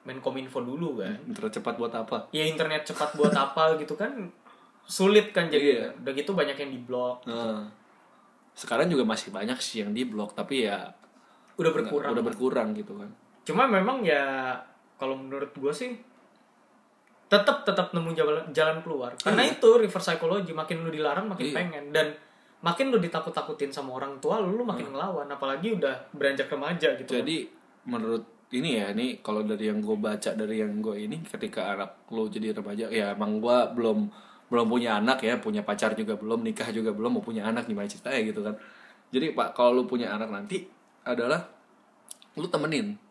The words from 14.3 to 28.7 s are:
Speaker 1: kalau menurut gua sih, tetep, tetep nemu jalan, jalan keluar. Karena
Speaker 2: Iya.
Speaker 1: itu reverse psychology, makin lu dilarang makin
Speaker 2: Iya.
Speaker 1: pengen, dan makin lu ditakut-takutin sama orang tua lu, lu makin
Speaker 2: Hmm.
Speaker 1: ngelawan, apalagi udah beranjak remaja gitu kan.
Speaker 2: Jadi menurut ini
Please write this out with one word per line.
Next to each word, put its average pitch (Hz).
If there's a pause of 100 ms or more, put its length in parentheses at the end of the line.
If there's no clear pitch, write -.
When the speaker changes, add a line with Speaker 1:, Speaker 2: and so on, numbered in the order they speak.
Speaker 1:
kalau 135
menurut 135
gua 143
sih, 247 (1300)
tetep, 202
tetep 185
nemu 165
jalan, 156
jalan 156
keluar. 135
Karena 190
Speaker 2:
Iya. -
Speaker 1:
itu 226
reverse 196
psychology, 170
makin 160
lu 165
dilarang 151
makin 196
Speaker 2:
Iya. 143
Speaker 1:
pengen, 160
dan 156 (460)
makin 175
lu 240
ditakut-takutin 156
sama 135
orang 135
tua 160
lu, 196
lu 240
makin 139
Speaker 2:
Hmm. 135
Speaker 1:
ngelawan, 151
apalagi 143
udah 151 (220)
beranjak 139
remaja 151
gitu -
kan. 127
Speaker 2:
Jadi 147 (340)
menurut 113 (280)
ini 135